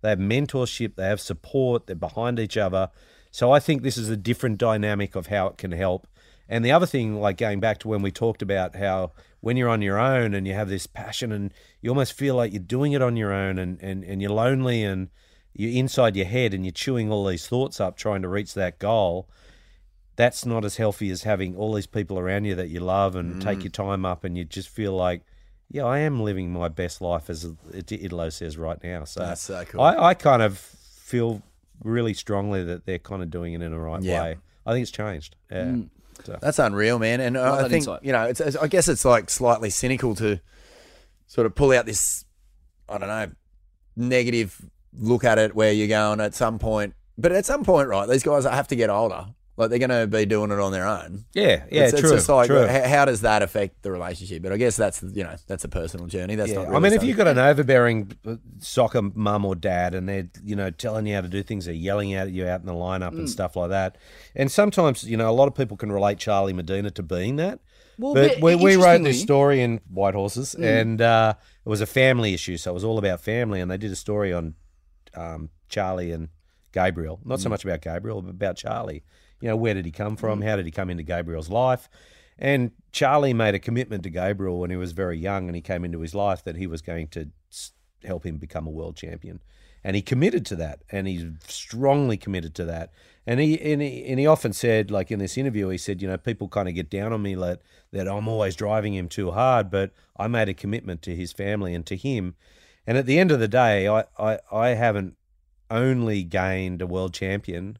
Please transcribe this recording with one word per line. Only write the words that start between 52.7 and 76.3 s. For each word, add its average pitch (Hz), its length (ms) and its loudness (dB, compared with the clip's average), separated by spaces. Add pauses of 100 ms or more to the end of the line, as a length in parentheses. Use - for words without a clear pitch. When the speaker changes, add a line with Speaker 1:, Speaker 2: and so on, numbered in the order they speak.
Speaker 2:
how 143 200 6
does 117 160 2
that 107 200 4
affect 101 400 -2
the 101 80 -4
relationship? 90 500 -6
But 95 120 -4
I 101 40 -2
guess 120 200 2
that's, 104 260 0
you 95 220 -6
know, 80 100 -10 (140)
that's 95 160 -8
a - 40 -8
personal 85 380 -6
journey. 92 300 -4
That's 107 140 0
Speaker 1:
Yeah, 101 80 -2
Speaker 2:
not 92 80 -4
Speaker 1:
I - 40 -6
Speaker 2:
really 139 120 2
Speaker 1:
mean, 202 100 8
if 220 100 6
you've 240 140 2
Speaker 2:
something 180 180 6
Speaker 1:
got 127 80 6
an 139 80 8
overbearing, 120 600 4 (120)
uh, 113 120 -8 (240)
soccer 117 420 0
mum 104 420 0
or 95 120 -2
dad 90 400 -2
and 92 120 -6
they're, 98 200 -6 (160)
you 104 100 -6
know, 98 160 -4
telling 107 360 -6
you 104 100 -2
how 95 60 -2
to 90 60 -6
do 98 140 -4
things, 98 220 -6
they're 85 100 -8
yelling 98 400 -2
at 95 160 -4
you 92 160 -4
out 90 140 -2
in 85 60 -14
the 90 60 -8
lineup 90 360 -4
and 82 180 -8
Speaker 3:
Mm. - 20 -6
Speaker 1:
stuff 95 280 -6
like 87 140 -2
that. 95 280 -2 (380)
And 139 120 0
sometimes, 185 540 2
you 113 140 -4
know, 110 120 2
a 110 60 4
lot 139 140 6
of - 80 -4
people 104 200 -2
can 107 140 -6
relate 101 280 2
Charlie 98 340 0
Medina 92 400 -4
to 104 100 -10
being 90 340 -4
that. 180 220 -4 (400)
Speaker 3:
Well, 269 160 -4
Speaker 1:
But 139 200 8
Speaker 3:
but 151 80 -4
Speaker 1:
we, 165 120 8
we 190 220 8
wrote - 0 -
this - 0 -
Speaker 3:
interestingly 170 380 10
Speaker 1:
story 139 460 4
in 117 200 2 (100)
White 95 240 2
Horses 104 420 -4
Speaker 3:
Mm. - 80 -4 (160)
Speaker 1:
and, 113 220 0
uh, 113 320 6 (320)
it - 20 -8
was 107 120 0
a 107 60 0
family 127 460 4
issue, 90 260 -4
so 90 120 -8
it 87 40 -4
was 92 100 -6
all 113 120 0
about 98 240 0
family, 107 400 -2
and 90 80 -4
they 92 80 -4
did 101 140 -6
a 92 60 -8
story 104 360 -2
on, 82 220 -4 (600)
um, 80 340 -12 (180)
Charlie 92 440 -4
and 82 160 -8 (440)